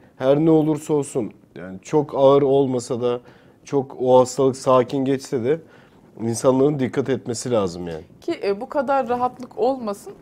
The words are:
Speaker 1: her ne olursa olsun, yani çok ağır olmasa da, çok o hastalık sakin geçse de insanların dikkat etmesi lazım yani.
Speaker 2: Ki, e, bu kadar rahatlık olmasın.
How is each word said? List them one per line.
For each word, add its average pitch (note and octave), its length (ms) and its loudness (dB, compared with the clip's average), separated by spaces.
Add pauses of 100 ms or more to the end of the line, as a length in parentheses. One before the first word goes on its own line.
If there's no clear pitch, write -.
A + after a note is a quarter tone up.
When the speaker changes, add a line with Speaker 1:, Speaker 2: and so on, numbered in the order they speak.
(160)
Speaker 1:
her C3+ 200 2
ne D#3+ 140 2
olursa D#3 440 2
olsun, C#3 380 -4 (220)
yani F#2 280 -14
çok D3+ 320 -2
ağır C#3 280 6
olmasa C3 600 0
da, A#2+ 180 0 (440)
çok C3+ 360 -4
o B2+ 200 6
hastalık C3+ 360 2
sakin B2+ 480 2
geçse C3 400 -2
de D#3 160 0 (600)
insanların C3 580 2
dikkat B2+ 300 -2
etmesi B2 420 -6
lazım F2+ 380 -2
yani. D#2+ 140 -10 (180)
Speaker 2:
Ki, E4 240 -8
e, G3+ 160 -4
bu B3+ 80 -10
kadar C4+ 400 -2
rahatlık B3 500 -6
olmasın. B3 640 -6